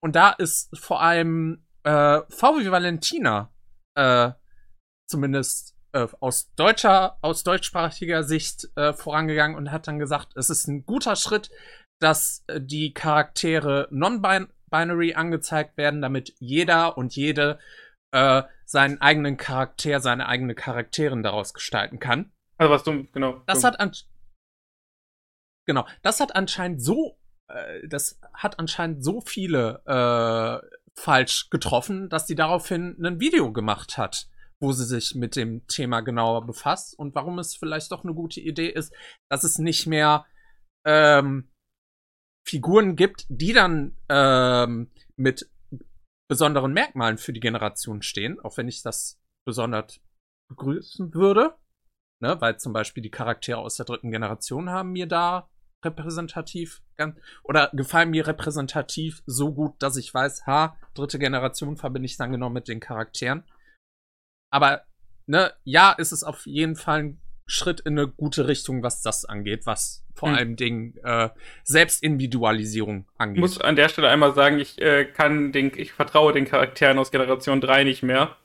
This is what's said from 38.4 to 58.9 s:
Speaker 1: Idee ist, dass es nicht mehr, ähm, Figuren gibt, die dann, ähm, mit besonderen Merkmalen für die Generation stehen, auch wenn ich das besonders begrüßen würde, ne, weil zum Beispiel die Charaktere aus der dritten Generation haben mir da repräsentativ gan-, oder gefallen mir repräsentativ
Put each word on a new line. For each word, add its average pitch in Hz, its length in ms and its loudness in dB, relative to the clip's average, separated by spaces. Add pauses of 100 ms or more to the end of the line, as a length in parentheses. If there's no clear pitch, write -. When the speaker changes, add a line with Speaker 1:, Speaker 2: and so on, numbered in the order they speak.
Speaker 1:
Idee 160 280 -6
ist, 151 240 -8 (360)
dass 135 160 -4
es - 140 -2
nicht 160 280 0
mehr, 151 380 2 (600)
ähm, 147 640 6 (960)
Figuren 175 480 4
gibt, 190 340 2
die 151 260 -2
dann, 175 420 4 (120)
ähm, 127 840 4 (260)
mit 131 340 -2 (800)
besonderen 143 420 2
Merkmalen 127 460 0
für - 140 -10
die 120 80 -10
Generation 110 640 -4
stehen, 113 380 -6
auch - 180 -12
wenn 123 100 -6
ich - 140 -14
das - 360 -10 (280)
besonders 113 540 -6 (480)
begrüßen 156 680 -8
würde, 202 400 4 (680)
ne, 156 180 -2
weil 113 180 0
zum 120 140 -10
Beispiel 110 300 -6
die 107 80 -12
Charaktere 117 480 -6
aus 113 180 -10
der 123 100 -10
dritten 120 260 -8
Generation 113 580 -6
haben 185 220 -6
mir 180 140 -6
da 175 420 -2 (360)
repräsentativ 165 960 -8 (160)
gan-, 156 220 -6 (240)
oder 143 320 2
gefallen 165 360 2
mir 160 160 0
repräsentativ 151 1000 -6